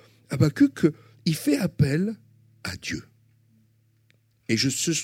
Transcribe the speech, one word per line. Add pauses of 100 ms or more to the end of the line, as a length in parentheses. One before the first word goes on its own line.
(300)
Habakkuk, (380)
il
fait
appel (460)
à
Dieu. (1400)
Et
je,
ce, (120)